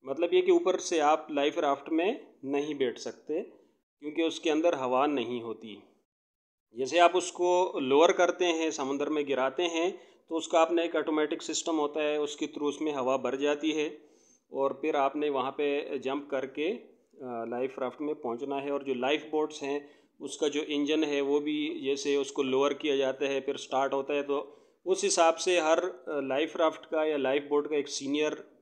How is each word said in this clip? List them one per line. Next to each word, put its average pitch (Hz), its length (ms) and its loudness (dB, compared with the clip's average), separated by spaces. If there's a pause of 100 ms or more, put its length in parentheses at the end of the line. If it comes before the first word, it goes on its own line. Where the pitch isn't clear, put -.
मतलब 156 280 -2
ये 185 80 8
कि 185 100 4
ऊपर 180 280 4
से 170 200 0
आप 156 320 4
लाइफ 147 280 2
राफ्ट 139 300 0
में 175 440 -2 (120)
नहीं 143 300 -2
बैठ 127 220 0
सकते 151 440 -6 (580)
क्योंकि 151 240 -4
उसके 165 260 -2
अंदर 160 260 2
हवा 131 320 2
नहीं 123 340 -2
होती। 110 420 -12 (920)
जैसे 135 220 0
आप 175 160 8
उसको 180 640 2
लोअर 143 320 6
करते 180 340 2
हैं, 160 260 0
समंदर 143 380 -4
में 151 160 0
गिराते 135 380 0
हैं, 170 520 -2 (140)
तो 165 60 -4
उसका 165 260 2
अपना 165 220 2
एक 160 120 -4
ऑटोमेटिक 156 460 0
सिस्टम 160 340 -4
होता 151 280 -2
है, 151 160 0
उसके 147 260 -4
through 147 220 -4
उसमें 147 240 -2
हवा 131 260 0
भर 123 180 -2
जाती 147 360 0
है 151 260 -4 (560)
और 135 280 -2
फिर 151 140 -2
आपने 147 340 0
वहाँ 135 220 -2
पे 143 480 -2
जंप 135 320 -4
करके, 139 400 -2
अ, - 180 -8 (340)
लाइफ 120 560 -6
राफ्ट 123 220 -4
में 151 140 -4
पहुँचना 123 400 -6
है। 139 160 -4
और 139 120 -4
जो 135 100 -2
लाइफ 135 380 0
बोट्स 151 320 -2
हैं, 143 260 -4 (320)
उसका 143 260 -4
जो 147 140 0
इंजन 151 420 0
है 143 180 0
वो 143 180 2
भी 151 440 -4
जैसे 139 340 0
उसको 139 260 -2
लोअर 135 300 2
किया 139 240 -2
जाता 135 280 0
है 135 160 -2
फिर 139 160 -4
स्टार्ट 135 360 -2
होता 139 200 -2
है, 143 100 0
तो 143 340 -4 (280)
उस 185 180 0
हिसाब 165 320 4
से 180 240 2
हर, 160 200 4
अ, 180 300 -6
लाइफ 143 480 -2
राफ्ट 160 280 0
का 156 200 0
या 151 120 0
लाइफ 139 320 0
बोट 147 200 2
का 151 80 0
एक 143 100 0
सीनियर 147 600 -2 (140)